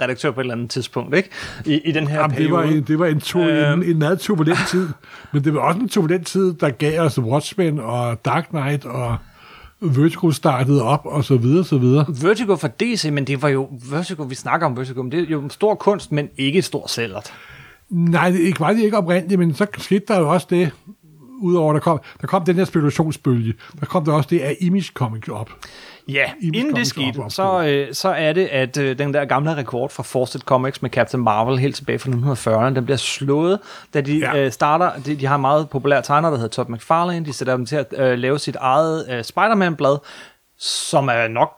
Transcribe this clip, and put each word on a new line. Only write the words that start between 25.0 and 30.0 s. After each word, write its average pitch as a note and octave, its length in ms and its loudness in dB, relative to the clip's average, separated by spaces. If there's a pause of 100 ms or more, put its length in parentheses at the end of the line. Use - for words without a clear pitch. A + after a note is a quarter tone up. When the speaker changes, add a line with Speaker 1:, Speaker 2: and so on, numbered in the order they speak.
Speaker 2:
op. A#2 220 -10 (580)
Speaker 1:
Ja, C#3 160 0 (160)
Speaker 2:
Image F3+ 200 -2
Speaker 1:
inden B3+ 40 -2
det D4+ 80 -2
Speaker 2:
Comics A#3+ 160 0
Speaker 1:
skete, C3 300 -4
Speaker 2:
op, B2 60 -8
op. G#2 80 -10
Speaker 1:
så, F#3 320 0
øh, C#3+ 300 0
så - 140 -2
er D#3 240 0
det, F3+ 140 2
at, C3 300 0
øh, C3+ 220 0
den C#3+ 160 -2
der D3 100 2
gamle C#3 320 0
rekord C3 340 -6
fra - 120 -10